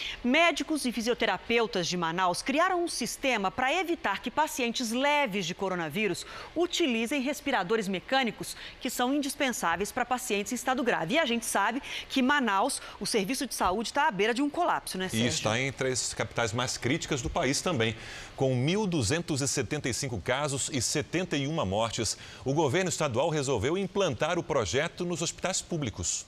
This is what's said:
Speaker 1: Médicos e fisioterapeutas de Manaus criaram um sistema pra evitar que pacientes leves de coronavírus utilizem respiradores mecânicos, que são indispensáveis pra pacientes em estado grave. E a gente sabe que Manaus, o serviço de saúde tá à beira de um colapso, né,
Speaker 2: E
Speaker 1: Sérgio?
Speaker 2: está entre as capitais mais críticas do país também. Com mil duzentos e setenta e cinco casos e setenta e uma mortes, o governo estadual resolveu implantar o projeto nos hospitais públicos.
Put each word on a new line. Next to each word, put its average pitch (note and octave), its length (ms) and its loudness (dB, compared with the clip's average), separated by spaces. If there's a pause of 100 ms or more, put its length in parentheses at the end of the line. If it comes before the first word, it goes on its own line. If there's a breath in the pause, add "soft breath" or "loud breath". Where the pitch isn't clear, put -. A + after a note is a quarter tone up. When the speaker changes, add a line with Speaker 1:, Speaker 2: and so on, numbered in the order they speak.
(240 loud breath)
Speaker 1:
Médicos D4+ 600 4
e B3 60 0
fisioterapeutas A3+ 960 2
de E3 100 -2
Manaus F3 460 0
criaram F4 400 2
um E4+ 60 0
sistema A#3 600 -2
pra B3+ 240 0
evitar E4 480 0
que - 80 -6
pacientes A#3+ 640 0
leves B3+ 560 2
de F3 80 -4
coronavírus F#3 720 -2 (300 loud breath)
utilizem C#4+ 680 2
respiradores A3+ 640 0
mecânicos, G3+ 680 -2 (240 loud breath)
que B3+ 100 -4
são B3 240 0
indispensáveis A#3 800 0
pra B3+ 120 0
pacientes G#3 460 -2
em B3 60 -4
estado B3+ 260 0
grave. F3 320 0
E D#4 60 4
a E4 40 4
gente A#3 220 0
sabe A3+ 340 0 (280 loud breath)
que - 120 2
Manaus, B3+ 600 2 (160 loud breath)
o G3+ 80 -6
serviço A#3+ 400 0
de - 80 -8
saúde G#3+ 380 0
tá D4 160 4
à - 20 0
beira G#3 240 2
de A#3 80 0
um D4 80 2
colapso, D4+ 480 0
né, F#3 80 -2
Speaker 2:
E F3+ 40 -4
Speaker 1:
Sérgio? A#2 180 2
Speaker 2:
está A2 320 0
entre C3 280 0
as B2+ 240 -2
capitais A#2 400 0
mais B2 240 -2
críticas C3+ 460 0
do D#3 80 -4
país C#3+ 300 2
também. A#2 340 2 (400 loud breath)
Com C3 220 2
mil E3+ 280 2
duzentos D#3 580 0
e C#3 40 0
setenta C#3+ 420 -2
e A#2 60 0
cinco A#2 260 -4
casos C3+ 520 0
e B2+ 100 0
setenta D#3+ 540 0
e C#3 100 0
uma D#3 180 0
mortes, G#2+ 540 0 (260 loud breath)
o C3 80 0
governo D#3+ 380 2
estadual C#3+ 380 2
resolveu C#3+ 500 0
implantar F3 640 0
o - 20 -2
projeto D3 640 0
nos F3 180 -4
hospitais F3 400 -2
públicos. - 640 -4